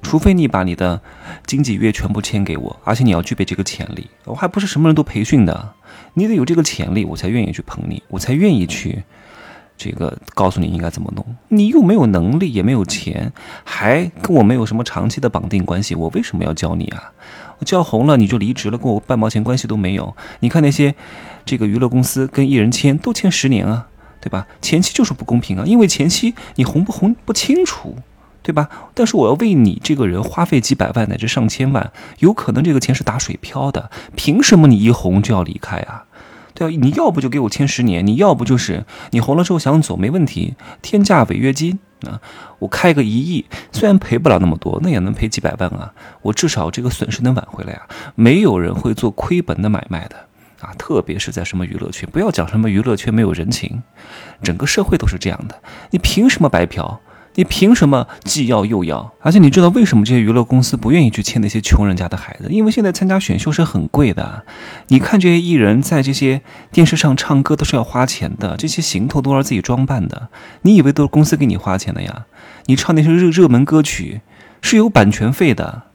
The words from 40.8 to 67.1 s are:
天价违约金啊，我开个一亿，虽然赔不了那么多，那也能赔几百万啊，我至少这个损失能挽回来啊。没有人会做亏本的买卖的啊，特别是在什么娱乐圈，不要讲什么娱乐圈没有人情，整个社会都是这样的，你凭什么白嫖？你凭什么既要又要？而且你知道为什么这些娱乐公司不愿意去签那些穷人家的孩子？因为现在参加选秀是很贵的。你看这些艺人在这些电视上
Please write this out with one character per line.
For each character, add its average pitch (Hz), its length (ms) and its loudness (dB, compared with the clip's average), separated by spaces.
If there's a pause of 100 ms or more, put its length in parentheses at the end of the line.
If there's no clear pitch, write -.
天 202 200 2
价 180 200 4
违 - 120 -2
约 131 180 0
金 170 260 -4 (280)
啊， 104 120 -12 (380)
我 98 100 -8
开 170 260 2
个 143 100 2
一 110 120 -2
亿， 147 300 -4 (260)
虽 - 160 -2
然 196 120 6
赔 - 180 -2
不 160 100 2
了 98 120 6
那 90 80 2
么 80 100 0
多， - 240 -6
那 180 80 -2
也 147 100 0
能 98 140 -2
赔 113 160 -4
几 - 100 -6
百 73 200 -4
万 90 100 -2
啊， 95 240 -12 (300)
我 107 100 -2
至 - 140 -2
少 85 240 -2
这 120 100 -8
个 123 80 -2
损 120 220 -6
失 - 100 -6
能 127 140 2
挽 - 160 -6
回 - 120 -14
来 - 100 -12
啊。 - 140 -18 (280)
没 127 260 4
有 131 160 2
人 87 160 -2
会 104 180 -4
做 110 200 -2
亏 - 280 -4
本 123 220 -4
的 107 80 0
买 - 180 -2
卖 85 200 -8
的 - 80 -20 (460)
啊， - 180 -18
特 139 200 -2
别 87 200 -6
是 - 120 -8
在 87 120 -6
什 87 120 -10
么 90 80 -2
娱 87 120 -8
乐 85 160 -10
圈， - 200 -14
不 - 80 -4
要 202 120 0
讲 - 160 -2
什 110 120 -2
么 110 80 2
娱 101 140 0
乐 120 140 0
圈 107 180 -4
没 113 80 2
有 98 120 2
人 85 180 -4
情， - 320 -8 (580)
整 90 160 -4
个 135 80 -4
社 190 180 0
会 - 140 0
都 - 80 -2
是 90 140 -2
这 95 100 -4
样 - 180 -8
的， - 140 -18 (300)
你 180 80 0
凭 - 280 2
什 269 140 2
么 156 80 4
白 87 160 2
嫖？ - 360 -8 (380)
你 165 40 4
凭 202 320 4
什 151 120 4
么 131 200 2 (160)
既 139 240 -2
要 110 180 2
又 104 180 -2
要？ 78 380 -6
而 156 100 0
且 190 60 8
你 170 100 10
知 143 140 6
道 175 80 6
为 220 160 4
什 151 100 2
么 104 80 6
这 110 80 0
些 127 80 4
娱 107 120 2
乐 120 120 4
公 127 200 2
司 120 120 -2
不 110 160 0
愿 160 140 6
意 113 60 4
去 104 100 -6
签 - 180 -2
那 104 80 0
些 110 140 -4
穷 - 240 2
人 95 100 0
家 90 140 -4
的 92 80 -8
孩 - 240 -14
子？ 98 80 -10
因 214 160 2
为 214 60 2
现 226 120 0
在 190 80 2
参 185 160 -2
加 190 120 2
选 - 180 -2
秀 - 140 -2
是 165 120 0
很 90 260 -2
贵 135 220 2
的。 101 320 -8 (440)
你 131 100 6
看 196 220 4
这 180 100 4
些 170 100 4
艺 175 120 -2
人 117 280 4
在 143 220 0
这 135 100 0
些 135 300 0 (300)
电 170 120 6
视 160 140 4
上 139 180 2